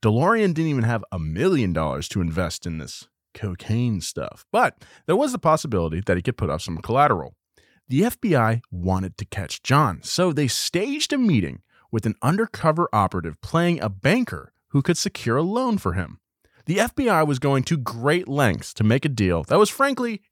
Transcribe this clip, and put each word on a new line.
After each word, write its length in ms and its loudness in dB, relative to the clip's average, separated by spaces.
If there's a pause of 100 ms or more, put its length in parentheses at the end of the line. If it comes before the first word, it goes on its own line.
DeLorean 520 4
didn't 160 0
even 140 0
have 260 0
a 80 -4
million 540 0
dollars 380 -2
to 100 -2
invest 460 -2
in 120 -6
this 300 -14 (260)
cocaine 680 -2
stuff. 520 -10
But 320 2 (220)
there 100 4
was 160 0
the 60 -6
possibility 600 0
that 160 0
he 60 -2
could 140 -4
put 140 -2
up 100 -2
some 180 -6
collateral. 560 2 (520)
The 180 0
F 160 -2
B 140 2
I 260 2 (100)
wanted 480 -2
to 60 -12
catch 380 -10
John, 400 2
so 300 0
they 160 0
staged 640 -4
a 60 0
meeting 440 0 (280)
with 140 -2
an 160 -2
undercover 720 0
operative 480 -2
playing 400 0
a 80 -2
banker 640 -2 (160)
who 140 2
could 160 0
secure 400 -2
a 40 2
loan 360 0
for 160 -2
him. 260 -6 (460)
The 140 0
F 140 0
B 140 0
I 140 4
was 160 0
going 260 2
to 140 0
great 500 -2
lengths 460 0
to 100 0
make 220 4
a 20 -2
deal 360 2
that 140 2
was 120 4
frankly 500 -2 (120)